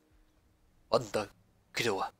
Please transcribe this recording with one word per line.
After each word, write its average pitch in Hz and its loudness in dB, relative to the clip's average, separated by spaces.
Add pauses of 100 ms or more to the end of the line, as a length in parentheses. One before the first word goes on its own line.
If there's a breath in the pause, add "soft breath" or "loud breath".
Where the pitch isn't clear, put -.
(880)
Anda, 107 0 (440)
qué 117 0
guay. 95 0 (100)